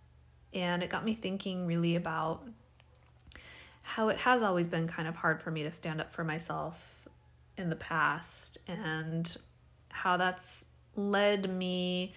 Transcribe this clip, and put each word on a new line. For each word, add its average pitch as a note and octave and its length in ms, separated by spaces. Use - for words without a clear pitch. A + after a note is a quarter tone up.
and F3 300
it F3 60
got - 140
me A3+ 100
thinking F#3+ 520
really E3+ 300
about E3 520
how A3 260
it - 80
has B3 260
always F3+ 240
been E3 200
kind E3 200
of E3+ 80
hard D#3+ 260
for E3 100
me D#3 120
to D3+ 100
stand D#3 260
up - 140
for E3+ 100
myself D#3 840
in F3+ 120
the D#3+ 60
past D#3 840
and D#3+ 680
how F3+ 280
that's - 500
led G3+ 540
me F3+ 680